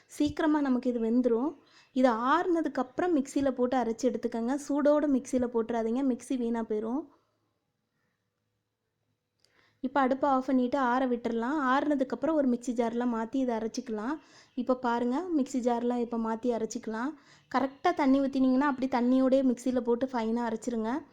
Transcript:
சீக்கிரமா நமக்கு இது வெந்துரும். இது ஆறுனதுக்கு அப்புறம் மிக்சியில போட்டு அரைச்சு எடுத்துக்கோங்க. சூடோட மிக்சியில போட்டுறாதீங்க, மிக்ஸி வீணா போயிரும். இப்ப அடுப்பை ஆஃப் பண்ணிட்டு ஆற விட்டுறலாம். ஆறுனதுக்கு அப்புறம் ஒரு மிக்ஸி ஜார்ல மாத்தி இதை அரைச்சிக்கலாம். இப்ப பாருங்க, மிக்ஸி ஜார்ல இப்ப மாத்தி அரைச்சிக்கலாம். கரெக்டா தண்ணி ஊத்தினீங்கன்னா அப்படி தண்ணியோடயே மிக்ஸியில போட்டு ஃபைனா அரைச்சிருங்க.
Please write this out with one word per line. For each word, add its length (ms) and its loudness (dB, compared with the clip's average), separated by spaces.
சீக்கிரமா 480 0
நமக்கு 300 0
இது 100 -2
வெந்துரும். 500 2
இது 120 6
ஆறுனதுக்கு 560 2
அப்புறம் 320 -2
மிக்சியில 360 0
போட்டு 260 0
அரைச்சு 300 -2
எடுத்துக்கோங்க. 540 -2
சூடோட 480 4
மிக்சியில 400 0
போட்டுறாதீங்க, 560 -2
மிக்ஸி 320 -2
வீணா 260 -2
போயிரும். 400 -4
இப்ப 160 -2
அடுப்பை 280 2
ஆஃப் 200 2
பண்ணிட்டு 340 2
ஆற 240 2
விட்டுறலாம். 580 -2
ஆறுனதுக்கு 520 2
அப்புறம் 220 0
ஒரு 100 2
மிக்ஸி 260 -2
ஜார்ல 320 -2
மாத்தி 320 -2
இதை 160 0
அரைச்சிக்கலாம். 600 -6
இப்ப 200 -2
பாருங்க, 380 -2
மிக்ஸி 280 0
ஜார்ல 400 0
இப்ப 180 -4
மாத்தி 340 -2
அரைச்சிக்கலாம். 580 -6
கரெக்டா 420 0
தண்ணி 260 4
ஊத்தினீங்கன்னா 500 2
அப்படி 180 -2
தண்ணியோடயே 560 2
மிக்ஸியில 380 0
போட்டு 260 0
ஃபைனா 360 -2
அரைச்சிருங்க. 480 -4